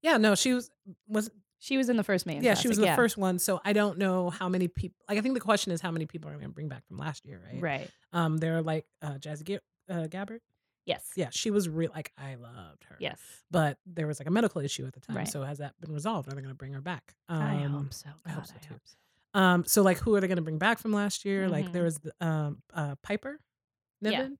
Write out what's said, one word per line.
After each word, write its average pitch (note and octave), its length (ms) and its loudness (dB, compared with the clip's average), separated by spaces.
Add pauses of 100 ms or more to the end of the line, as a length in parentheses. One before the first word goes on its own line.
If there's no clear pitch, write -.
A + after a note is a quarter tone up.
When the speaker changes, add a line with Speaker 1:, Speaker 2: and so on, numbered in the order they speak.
Speaker 1:
Yeah, D4+ 140 6
no, G#3+ 180 8
she B3+ 200 4
was, B3 160 -2 (360)
was G#3+ 240 -2 (280)
Speaker 2:
She - 180 -2
was C4 120 4
in A#3+ 80 4
the G#3 80 4
first F#3 220 2
Mae E3 80 -4
Young C#3+ 80 -2
Speaker 1:
Yeah, A3+ 120 6
she - 140 2
was G#3+ 80 4
Speaker 2:
Classic, - 20 2
Speaker 1:
in G#3+ 40 6
the G3 60 6
Speaker 2:
yeah. D#3+ 80 6
Speaker 1:
first A#3+ 200 4
one, F#3 220 2
so F3+ 260 0
I G#3 80 2
don't G#3 260 4
know F#3 320 2
how F3+ 180 -4
many F3+ 200 2
peop-, - 260 -6 (140)
like, G#3 100 0
I - 20 2
think C4 140 2
the A#3+ 60 0
question G3+ 320 2
is E3 80 -2
how F3+ 100 -4
many D#3+ 160 -2
people D#3 240 -12
are D3 40 -12
gonna C#3 140 -12
bring D3 200 -8
back C3+ 180 -10
from - 120 -16
last C#3+ 260 -8
year, A#2 160 -16 (120)
right? C3 100 -8
Speaker 2:
Right. D3 280 -4 (220)
Speaker 1:
Um, E3 260 2
there D#3+ 180 0
are, E3 60 0
like, D#3 240 -2 (160)
uh, D3+ 120 -8
Jazzy D3+ 300 -12
Ga-, G3 140 -6 (300)
uh, E3+ 200 -4
Gabbert? G3+ 320 -10 (460)
Speaker 2:
Yes. - 160 -4 (140)
Speaker 1:
Yeah, D#3+ 140 -2
she - 200 -2
was G3+ 180 2
real, D#3+ 260 -2
like, - 240 -10
I C3+ 160 -10
loved A#2 500 -18
her. - 160 -20
Speaker 2:
Yes. - 180 -6 (320)
Speaker 1:
But D#3 360 2
there E3 200 -6
was, D3+ 140 -4
like, C#3 80 -10
a E3 40 0
medical G#3+ 280 2
issue C3+ 260 -6
at C3 60 -10
the C3 80 -20
time, - 160 -6
Speaker 2:
Right. - 120 -4
Speaker 1:
so C#3+ 140 -6
has C#3 160 -8
that C#3+ 220 -12
been D#3 120 -10
resolved? D3+ 380 -2
Are C#3 40 -8
they C#3 80 -10
gonna C3+ 120 -10
bring C3+ 180 -12
her C#3 80 -8
back? D#3 340 -10 (140)
Speaker 2:
I D3 360 0
Speaker 1:
Um, C#3+ 80 0
Speaker 2:
hope C#3+ 220 -4
so. - 140 -14 (180)
Speaker 1:
I E3 40 -10
hope D3+ 140 -6
Speaker 2:
God, - 40 -16
Speaker 1:
so, - 80 -20
Speaker 2:
I - 80 -18
Speaker 1:
too. C#3+ 100 -16
Speaker 2:
hope - 100 -20
so. - 120 -20 (440)
Speaker 1:
Um, F3+ 260 6
so, - 160 6
like, F#3 160 6
who A3 160 2
are G3+ 60 6
they F#3+ 80 0
gonna F3+ 140 0
bring D#3 160 -4
back G#3+ 200 2
from A3 140 -2
last G3+ 320 0
year? G3 240 0
Like, F#3 180 0
Speaker 2:
Mm-hmm. F3 60 -8
Speaker 1:
there F3 120 0
was D#3+ 140 0
the, D#3 220 -12
um, D#3 420 -2 (100)
uh, C#3+ 300 -4
Piper C4+ 380 -6 (600)
Speaker 2:
Yeah. G#3+ 100 0
Speaker 1:
Niven. C4 300 -2